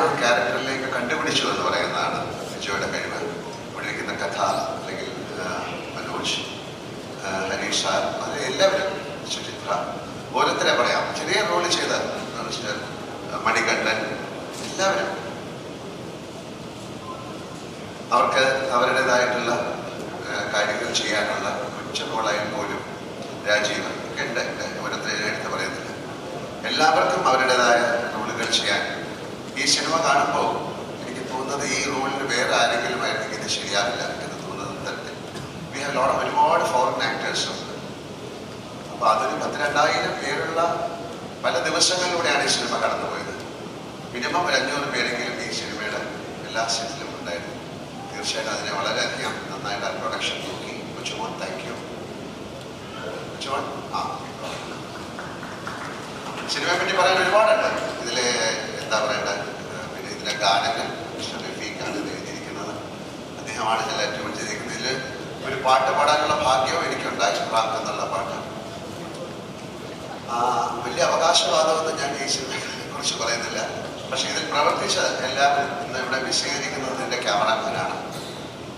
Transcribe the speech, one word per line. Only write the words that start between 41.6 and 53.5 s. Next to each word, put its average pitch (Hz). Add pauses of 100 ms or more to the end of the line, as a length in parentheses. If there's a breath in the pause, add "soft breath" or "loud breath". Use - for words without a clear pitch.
ദിവസങ്ങളിലൂടെയാണ് 170
ഈ -
സിനിമ 117 (100)
കടന്നുപോയത്. - (800)
മിനിമം 139
ഒരു 135
അഞ്ഞൂറ് 139
പേരെങ്കിലും 120 (120)
ഈ - (100)
സിനിമയുടെ - (460)
എല്ലാ - (120)
സെറ്റിലും -
ഉണ്ടായിരുന്നു. - (560)
തീർച്ചയായിട്ടും 107
അതിനെ 101
വളരെയധികം - (180)
നന്നായിട്ട് 101
ആ -
പ്രൊഡക്ഷൻ - (100)
നോക്കി. - (220)
കൊച്ചുമോൻ, - (120)
thank -
you. - (1600)
കൊച്ചുമോൻ, - (360)